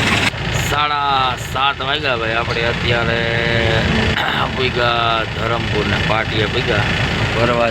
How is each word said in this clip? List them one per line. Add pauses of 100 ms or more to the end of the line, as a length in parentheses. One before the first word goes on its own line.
(680)
સાડા (140)
સાત
વાગ્યા
ભાઈ,
આપણે
અત્યારે (1300)
પૂગ્યા (100)
ધરમપુરના
પાટીએ
પૂગ્યા. (500)
ભરવા